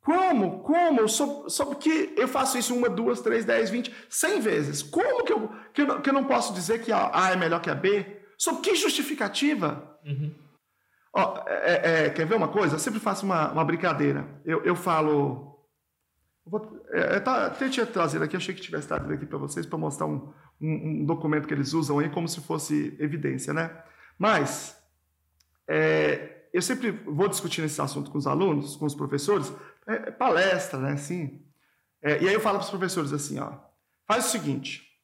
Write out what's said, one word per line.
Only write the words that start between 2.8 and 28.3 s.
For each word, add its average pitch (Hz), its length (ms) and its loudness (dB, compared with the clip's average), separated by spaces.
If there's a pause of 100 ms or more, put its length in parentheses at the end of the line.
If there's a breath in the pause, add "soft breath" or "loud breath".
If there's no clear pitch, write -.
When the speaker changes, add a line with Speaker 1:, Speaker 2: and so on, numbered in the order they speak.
Speaker 1:
duas, 233 300 0
três, 220 240 2
dez, 226 260 2
vinte, 240 240 -4 (160 loud breath)
cem 359 300 2
vezes? 147 420 0
Como 480 420 2
que - 80 2
eu, 214 180 0 (220 loud breath)
que 294 100 2
eu 285 40 4
não, 269 160 0
que 277 80 2
eu 277 40 4
não 277 100 4
posso 240 280 0
dizer 196 300 0
que - 100 -4
a - 220 4
A 185 160 4
é 185 60 4
melhor 165 240 2
que 170 100 -2
a 143 40 0
B? 190 300 2 (320 loud breath)
Sob - 240 0
que 381 140 2
justificativa? 269 1300 0
Speaker 2:
Uhum. 151 300 -4 (800)
Speaker 1:
Ó, - 320 0
é, 165 600 2
é, - 40 4
quer 160 160 0
ver 202 80 2
uma 226 140 2
coisa? 180 260 2
Eu 156 60 -2
sempre 220 180 -2
faço 202 260 -2
uma, 170 280 2
uma 156 120 2
brincadeira. 147 600 2 (180)
Eu, 165 200 0
eu 175 120 4
falo, 151 800 2 (880)
eu 170 60 -16
vou, 214 400 -6
é, - 260 2
é, 196 40 2
tá, 233 260 0
até - 240 -2
tinha 247 160 0
trazido 160 380 0
aqui, 156 120 -4
achei 185 180 -4
que - 60 -14
tivesse 151 280 -8
trazido 151 260 -4
aqui 147 100 -6
pra 156 140 -8
vocês, - 260 -6
pra - 140 -6
mostrar 156 280 -4
um, 147 280 -6 (260 loud breath)
um, 156 400 -4
um 147 60 -2
documento 151 420 0
que 156 60 -2
eles 139 180 -2
usam 147 280 0
aí 156 100 0
como 170 180 -4
se - 140 -8
fosse 151 580 -4
evidência, 147 540 -4
né? 165 160 -2 (480 loud breath)
Mas, 180 580 0 (920)
é, 156 840 0
eu 175 80 2
sempre 247 300 -2
vou 170 380 0
discutindo 170 360 -4
esse 151 160 -4
assunto 143 300 -4
com 156 80 -4
os 139 80 -2
alunos, 143 500 0